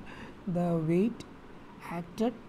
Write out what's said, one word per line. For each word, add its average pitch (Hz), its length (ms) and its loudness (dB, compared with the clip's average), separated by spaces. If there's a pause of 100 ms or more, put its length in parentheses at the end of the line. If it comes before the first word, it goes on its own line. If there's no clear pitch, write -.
(460)
the 175 420 4
weight 190 360 4 (640)
acted, 175 420 0 (160)